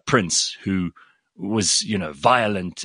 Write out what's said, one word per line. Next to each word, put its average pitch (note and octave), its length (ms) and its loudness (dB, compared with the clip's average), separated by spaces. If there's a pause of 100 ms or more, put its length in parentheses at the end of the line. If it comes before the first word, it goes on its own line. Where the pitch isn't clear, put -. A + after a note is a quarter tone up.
prince - 580 0
who F#2 280 0 (440)
was, G2+ 460 0
you G#2+ 160 -2
know, D#2+ 140 -4
violent G#2 720 0